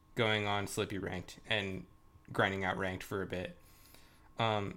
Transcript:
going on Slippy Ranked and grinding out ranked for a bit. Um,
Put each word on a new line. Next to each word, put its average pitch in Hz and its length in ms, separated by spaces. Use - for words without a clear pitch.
going 107 320
on 101 180
Slippy 98 320
Ranked 92 380
and 95 360
grinding 98 320
out 92 120
ranked 92 280
for 98 180
a 90 40
bit. 92 280
Um, 107 360